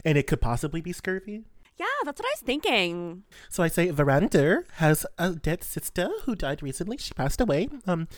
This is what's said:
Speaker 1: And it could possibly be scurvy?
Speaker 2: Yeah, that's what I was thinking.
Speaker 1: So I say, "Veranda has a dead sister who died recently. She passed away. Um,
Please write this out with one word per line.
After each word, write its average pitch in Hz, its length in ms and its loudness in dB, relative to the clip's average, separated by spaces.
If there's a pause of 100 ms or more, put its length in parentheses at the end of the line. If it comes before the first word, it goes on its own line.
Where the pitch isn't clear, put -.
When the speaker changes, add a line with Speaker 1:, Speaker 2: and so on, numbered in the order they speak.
Speaker 1:
And 156 100 4
it 139 120 4
could 151 140 2
possibly 139 380 -2
be 175 140 -8
scurvy? 196 480 -8 (360)
Speaker 2:
Yeah, 349 80 -6 (200)
that's - 160 -8
what 480 60 -4
I 571 80 -2
was - 100 -16
thinking. 180 800 0 (260)
Speaker 1:
So - 140 0
I 160 40 4
say, 175 220 2
"Veranda 151 760 4 (100)
has 156 320 4 (120)
a 180 140 0
dead 160 320 -2
sister - 460 -4 (140)
who 233 120 -2
died 147 260 -4
recently. 180 360 -6
She - 180 -10
passed 147 260 0
away. 196 260 4 (200)
Um, 165 200 0 (100)